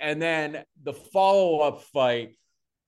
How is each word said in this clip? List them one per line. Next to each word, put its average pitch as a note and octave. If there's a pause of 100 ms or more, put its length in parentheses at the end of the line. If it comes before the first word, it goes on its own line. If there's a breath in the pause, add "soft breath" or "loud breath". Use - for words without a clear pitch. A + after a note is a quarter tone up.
And D3+
then D#3 (180)
the C#3
follow-up F3+
fight, A#2+ (520)